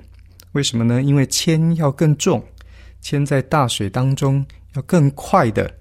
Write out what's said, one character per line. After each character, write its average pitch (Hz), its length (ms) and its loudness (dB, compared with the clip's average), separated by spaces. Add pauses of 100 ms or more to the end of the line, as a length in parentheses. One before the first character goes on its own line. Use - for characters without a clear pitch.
(500)
为 143 100 -2
什 135 160 -4
么 117 60 0
呢？ 120 180 2
因 143 140 2
为 139 120 4
铅 165 500 0
要 147 160 0
更 151 240 2
重， 147 280 -2 (560)
铅 143 240 -4
在 139 180 0
大 143 260 0
水 101 200 -4
当 131 280 -2
中 135 280 0 (300)
要 135 80 -6
更 151 300 2
快 143 400 0
的 98 280 -4